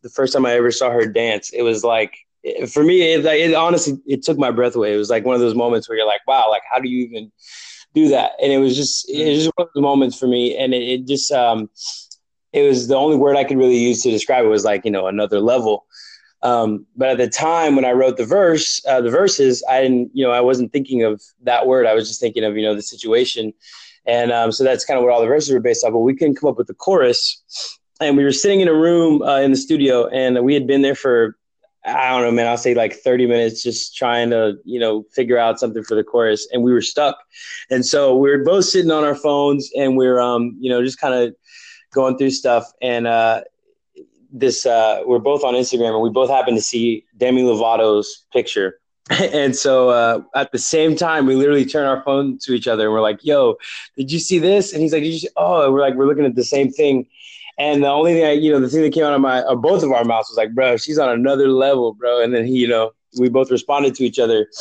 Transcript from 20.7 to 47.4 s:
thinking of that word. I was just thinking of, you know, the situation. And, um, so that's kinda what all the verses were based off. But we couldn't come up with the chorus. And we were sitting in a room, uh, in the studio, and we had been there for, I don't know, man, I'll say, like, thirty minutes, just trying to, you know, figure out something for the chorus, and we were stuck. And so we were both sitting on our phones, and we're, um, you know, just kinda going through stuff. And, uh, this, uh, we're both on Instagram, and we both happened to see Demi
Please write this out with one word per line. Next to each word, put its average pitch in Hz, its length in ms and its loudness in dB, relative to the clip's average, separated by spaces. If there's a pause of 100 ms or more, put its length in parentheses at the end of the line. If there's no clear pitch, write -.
thinking 135 280 -2
of 107 220 -2 (200)
that 120 240 0
word. 131 200 2
I 110 60 2
was 110 160 0
just - 100 -12
thinking 113 240 -4
of, 107 140 -2
you 110 60 -2
know, 107 120 0
the 104 60 -8
situation. 113 720 -4 (520)
And, 120 280 0
um, 117 180 0
so 131 140 0
that's 127 180 0
kinda 135 180 -2
what 123 80 2
all 120 120 2
the 113 60 0
verses 143 260 0
were 123 80 0
based 120 240 0
off. 110 80 -2
But 117 60 2
we 123 140 2
couldn't 139 220 0
come 147 140 -2
up 120 80 -4
with - 100 -4
the - 60 -14
chorus. - 680 0 (600)
And 143 160 2
we 139 80 2
were 139 80 2
sitting 196 260 0
in 185 80 2
a 165 60 2
room, 160 480 2
uh, 139 180 0
in 139 120 2
the 131 60 2
studio, 135 520 0
and 127 340 0
we 135 100 2
had 135 140 -2
been 139 140 2
there 139 140 2
for, 117 420 0 (480)
I 131 240 -2
don't 127 140 0
know, 120 80 0
man, 117 160 0
I'll 120 100 0
say, 123 160 0
like, 113 200 0
thirty 127 320 0
minutes, 117 380 0
just - 320 -8
trying 120 360 -2
to, 110 240 0 (100)
you 120 160 -6
know, 110 320 -2
figure 123 240 0
out 113 240 0
something 110 220 -4
for 107 120 -4
the 107 80 2
chorus, 113 480 0
and 123 120 -2
we 123 100 2
were 120 80 2
stuck. 147 360 -2 (520)
And 127 160 -2
so 135 320 2
we 139 120 4
were 143 140 2
both 180 220 2
sitting 175 260 0
on 151 140 0
our 143 100 0
phones, 143 640 0
and 135 180 0
we're, 127 240 2
um, 120 400 -2
you 127 100 -4
know, 123 140 0
just 131 160 -6
kinda 123 340 -2 (600)
going 131 240 0
through 135 140 0
stuff. 120 380 -2 (120)
And, 120 260 -2
uh, 113 360 0 (920)
this, 123 300 0
uh, 110 400 2
we're 123 140 2
both 143 240 0
on 127 100 0
Instagram, 120 400 -2
and 110 80 0
we 113 80 0
both 127 200 0
happened 127 280 0
to 107 60 -4
see 117 420 -4 (120)
Demi 127 260 2